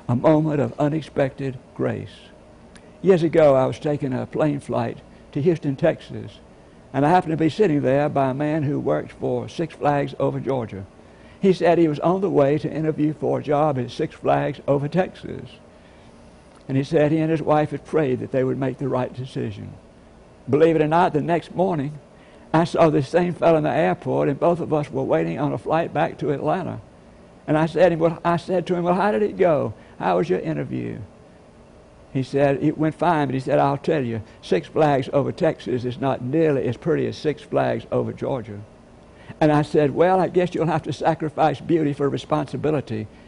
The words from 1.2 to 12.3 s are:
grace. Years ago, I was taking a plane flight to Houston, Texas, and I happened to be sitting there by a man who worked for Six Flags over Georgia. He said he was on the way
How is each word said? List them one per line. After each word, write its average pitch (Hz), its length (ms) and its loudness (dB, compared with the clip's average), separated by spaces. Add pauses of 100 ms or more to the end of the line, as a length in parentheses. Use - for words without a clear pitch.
grace. 107 540 -6 (720)
Years 175 220 4
ago, 151 320 6
I 131 100 4
was 131 140 -4
taking 143 340 -4
a 117 120 -4
plane 147 340 -2
flight 120 380 -4 (340)
to 147 100 -4
Houston, 151 340 0
Texas, 120 640 -4 (540)
and 139 120 0
I 151 40 4
happened 175 220 2
to 160 60 -2
be 160 120 2
sitting 156 320 2
there 139 280 2
by 135 200 0
a 127 40 -2
man 151 300 -2
who 139 160 -2
worked 147 320 -2
for 123 360 -4
Six 160 280 -8
Flags 143 440 -2
over 139 200 -2
Georgia. 110 460 -6 (540)
He 190 140 6
said 165 240 2
he 165 100 4
was 147 120 -2
on 190 220 0
the 196 80 0
way 143 280 4